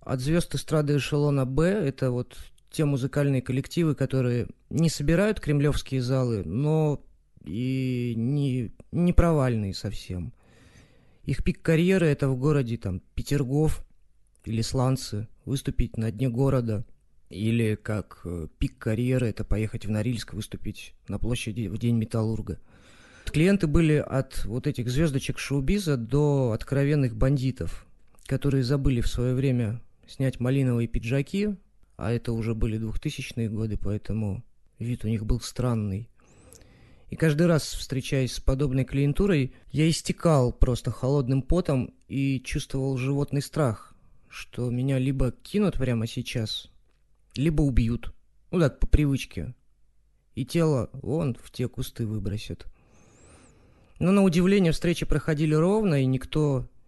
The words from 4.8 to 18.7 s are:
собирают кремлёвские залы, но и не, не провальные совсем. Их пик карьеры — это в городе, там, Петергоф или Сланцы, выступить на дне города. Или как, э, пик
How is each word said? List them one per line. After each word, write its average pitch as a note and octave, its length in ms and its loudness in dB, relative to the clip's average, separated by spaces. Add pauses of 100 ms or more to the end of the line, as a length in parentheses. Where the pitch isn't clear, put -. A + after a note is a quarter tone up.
собирают E3+ 520 2
кремлёвские C#3+ 640 0
залы, B2 420 0
но D3 580 0 (400)
и B2 720 -4
не, B2+ 560 -2 (200)
не F3 220 2
провальные B2+ 600 4
совсем. F#2 580 -6 (920)
Их - 200 -2
пик - 200 -2
карьеры — F3 440 4
это C#3+ 220 2
в C3 80 0
городе, B2+ 400 2
там, F#2 240 -4 (140)
Петергоф C#3 680 0 (600)
или A2 160 -2
Сланцы, B2+ 640 -2 (160)
выступить - 540 -4
на A2+ 140 -2
дне B2 180 -2
города. A#2 560 0 (440)
Или A2 460 0
как, - 480 -8
э, E2+ 240 -8 (100)
пик - 200 -4